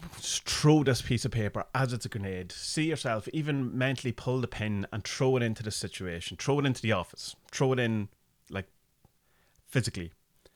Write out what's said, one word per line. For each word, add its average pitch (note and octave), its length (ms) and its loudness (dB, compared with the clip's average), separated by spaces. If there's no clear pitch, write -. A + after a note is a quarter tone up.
throw D3+ 380 6
this C3 200 4
piece B2 220 0
of A2+ 60 -2
paper G#2+ 340 -2
as C3 180 2
it's A#2 140 -4
a - 20 -6
grenade. F#2 420 -6
See - 340 -2
yourself, B2+ 460 -2
even C#3+ 460 0
mentally B2+ 340 0
pull B2+ 300 0
the A#2 60 0
pin G#2 440 -2
and G#2+ 120 -6
throw C3 340 2
it A#2+ 60 2
into A2+ 180 -2
the G#2+ 80 -4
situation. F2+ 680 -6
Throw C#3+ 220 2
it C#3 60 4
into C3 160 0
the A2 120 2
office. - 420 -4
Throw C3 220 2
it B2+ 60 0
in, A2+ 300 0
like, F#2+ 180 -6
physically, F#2 440 -2